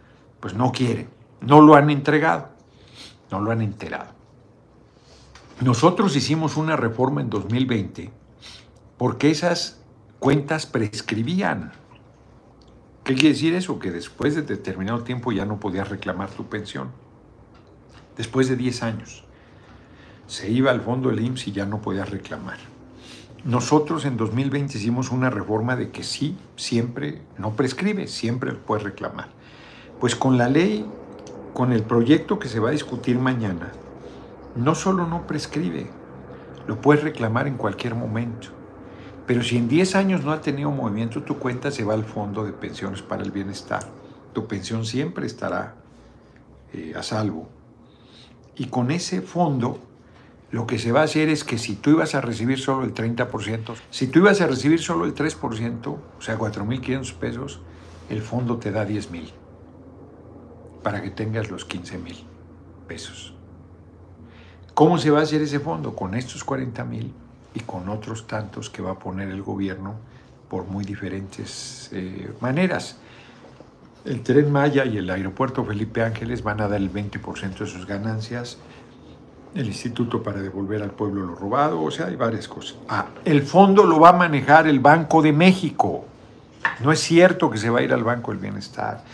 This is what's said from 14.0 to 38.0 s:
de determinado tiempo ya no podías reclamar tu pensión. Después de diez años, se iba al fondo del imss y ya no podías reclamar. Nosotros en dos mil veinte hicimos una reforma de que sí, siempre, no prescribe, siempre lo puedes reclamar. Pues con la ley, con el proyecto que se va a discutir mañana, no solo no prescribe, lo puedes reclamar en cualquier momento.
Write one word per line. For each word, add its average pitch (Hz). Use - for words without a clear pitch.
de 156
determinado 98
tiempo 120
ya 98
no 104
podías 98
reclamar 98
tu -
pensión. 127
Después 127
de 131
diez 123
años, -
se -
iba 131
al 117
fondo 127
del 107
imss 123
y -
ya 101
no 104
podías 101
reclamar. 92
Nosotros 147
en 135
dos 110
mil 135
veinte 139
hicimos 117
una 127
reforma 110
de 117
que -
sí, -
siempre, 117
no 110
prescribe, 131
siempre 123
lo 113
puedes 107
reclamar. -
Pues 120
con 131
la 120
ley, 190
con 127
el 110
proyecto 123
que -
se 113
va 113
a -
discutir 123
mañana, 110
no 135
solo 180
no 170
prescribe, 156
lo 113
puedes 147
reclamar 123
en 131
cualquier 113
momento. 117